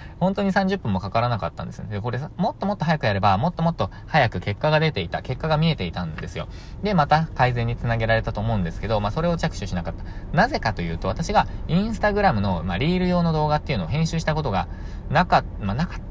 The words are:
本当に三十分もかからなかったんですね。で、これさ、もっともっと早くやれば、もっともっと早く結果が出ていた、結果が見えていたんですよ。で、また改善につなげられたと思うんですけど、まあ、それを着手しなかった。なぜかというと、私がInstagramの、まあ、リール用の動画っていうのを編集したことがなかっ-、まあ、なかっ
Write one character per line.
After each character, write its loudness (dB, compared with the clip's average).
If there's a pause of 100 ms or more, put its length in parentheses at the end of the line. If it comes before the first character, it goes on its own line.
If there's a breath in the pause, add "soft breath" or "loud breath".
(200 loud breath)
本 2
当 0
に 2
三 2
十 0
分 -2
も 0
か -6
か 2
ら 2
な 0
か -2
っ -6
た -10
ん -8
で -10
す -16
ね。 -8
で、 -4
こ -4
れ -4
さ、 -8
も 0
っ -6
と -4
も 0
っ -10
と -4
早 2
く -2
や 4
れ 0
ば、 4
も 2
っ -4
と -2
も 2
っ -2
と 0 (180 loud breath)
早 4
く -4
結 -4
果 2
が 4
出 2
て -2
い -4
た、 -4
結 -8
果 -2
が 2
見 4
え 2
て -4
い -4
た -4
ん -6
で -8
す -8
よ。 -6 (360 loud breath)
で、 0
ま 6
た 4
改 4
善 0
に -2
つ -6
な 2
げ 0
ら 4
れ 2
た -4
と -4
思 0
う 2
ん 2
で -2
す -8
け -4
ど、 2
ま 0
あ、 -4
そ -2
れ 2
を 2
着 -2
手 -4
し -4
な -2
か -6
っ -4
た。 -8 (320 loud breath)
な 6
ぜ -2
か -2
と -6
い -2
う -2
と、 -4
私 -2
が 4 (200 loud breath)
Instagram 2
の、 0
ま -2
あ、 0
リ 2
ー 2
ル 2
用 4
の 2
動 2
画 2
っ -2
て -2
い 0
う 0
の -2
を -6
編 2
集 -2
し -2
た 0
こ 0
と 0
が 0 (420 loud breath)
な 4
か 4
っ-、 -2 (180)
ま -2
あ、 -4
な 0
か -6
っ -8 (120)